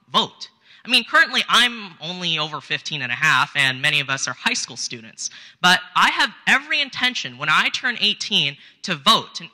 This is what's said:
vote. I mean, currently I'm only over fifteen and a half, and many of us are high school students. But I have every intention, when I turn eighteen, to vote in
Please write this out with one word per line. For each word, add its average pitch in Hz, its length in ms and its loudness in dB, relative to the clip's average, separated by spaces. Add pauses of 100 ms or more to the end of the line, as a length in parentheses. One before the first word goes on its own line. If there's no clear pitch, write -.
(120)
vote. - 360 -2 (380)
I 220 40 -8
mean, 240 140 2
currently 294 420 2
I'm 220 540 0
only 170 380 -4
over 151 240 -6
fifteen 147 400 -6
and 123 100 -4
a - 20 -2
half, 143 400 2
and 135 280 0
many 147 180 2
of 135 80 -6
us 135 180 -4
are 127 60 -6
high 226 220 -4
school 127 240 -8
students. - 500 -10 (320)
But 180 200 4 (140)
I 202 160 4
have 302 200 0 (160)
every 285 340 2
intention, 247 560 -4
when 147 140 -2
I 190 180 4
turn 247 320 -4
eighteen, 180 560 0 (260)
to 185 120 -4
vote 170 480 0
in 160 120 -20